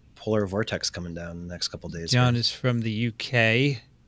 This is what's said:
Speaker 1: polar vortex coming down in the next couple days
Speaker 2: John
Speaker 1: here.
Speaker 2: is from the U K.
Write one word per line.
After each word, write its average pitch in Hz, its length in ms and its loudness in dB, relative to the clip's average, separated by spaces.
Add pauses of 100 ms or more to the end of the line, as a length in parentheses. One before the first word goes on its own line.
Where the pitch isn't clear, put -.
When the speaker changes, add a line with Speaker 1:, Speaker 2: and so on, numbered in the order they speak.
(160)
Speaker 1:
polar 107 300 0
vortex 95 440 -2
coming 87 240 -6
down 85 180 -8
in 87 160 -10
the 87 60 -10
next - 160 -6
couple - 180 -10
days 85 240 -6
Speaker 2:
John 123 220 6
Speaker 1:
here. 120 80 0
Speaker 2:
is - 100 0
from 120 300 0
the 110 100 -2
U 113 220 -2
K. 120 640 4 (280)